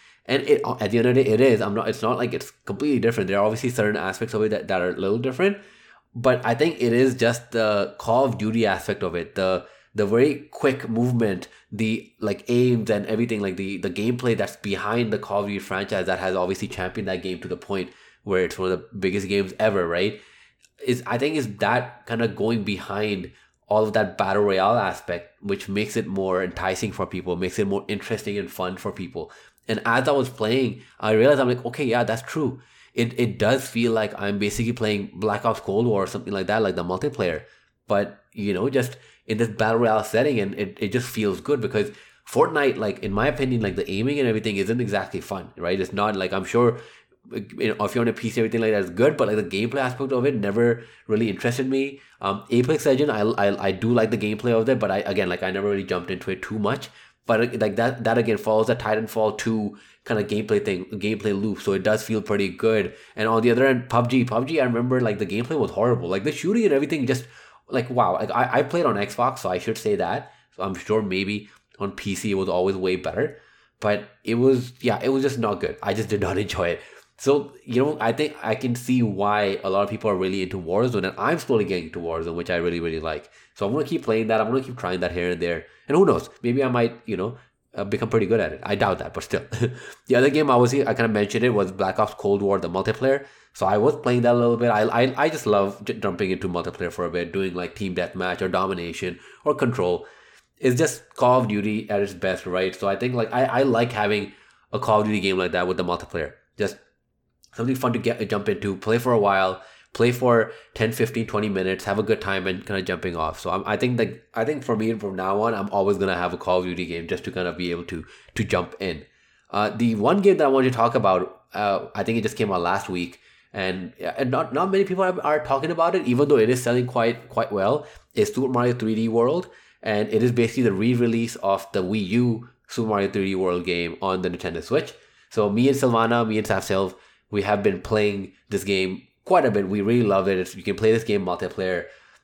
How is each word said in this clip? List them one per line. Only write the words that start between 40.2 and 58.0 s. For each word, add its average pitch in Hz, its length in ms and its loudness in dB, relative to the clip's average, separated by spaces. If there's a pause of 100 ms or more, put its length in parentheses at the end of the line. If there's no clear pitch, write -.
and 98 160 -2
it, 101 240 -6
it 101 140 -4
just 123 160 -2
feels 104 320 -2
good 143 180 0
because 107 320 -2 (340)
Fortnite, 147 520 2
like, 101 220 -4
in 104 120 -6
my 107 160 2
opinion, 127 340 0
like, 98 140 -2
the 92 160 -4
aiming 127 280 -2
and 123 100 2
everything 107 260 0
isn't 101 240 0
exactly 98 400 -4
fun, 92 380 -10
right? 87 200 -2
It's 92 140 -2
not 104 240 0
like, 95 160 -2
I'm 95 140 -2
sure, 120 340 2 (500)
you - 460 -4
know, 104 100 -2
if - 80 -2
you're 120 100 2
on 117 40 2
a 110 60 0
P 113 160 -6
C, 117 100 -4
everything 113 220 0
like 110 100 2
that 104 120 2
is 90 60 -8
good, 117 280 2
but, 110 100 2
like, 107 80 0
the 214 80 0
gameplay 110 360 -2
aspect 131 340 -2
of 127 120 2
it 143 100 2
never 113 480 2 (240)
really 110 220 2
interested 123 400 -2
me. 135 300 -2 (200)
Um, 98 300 -4
Apex 127 360 2
Legends, 139 260 4
I, 107 100 0
I, 101 460 2
I 98 40 2
do 110 220 0
like 110 180 4
the 117 60 0
gameplay 107 420 0
of 110 80 0
it, 127 120 4
but 101 100 0
I, 98 100 0
again, 98 300 0
like, 90 140 -4
I 92 80 -2
never 98 180 0
really 98 140 0
jumped 90 260 -4
into 95 220 -4
it 92 100 -6
too 110 160 -8
much. 110 320 -2 (360)
But, 120 340 2
like, 104 160 0
that, 120 300 0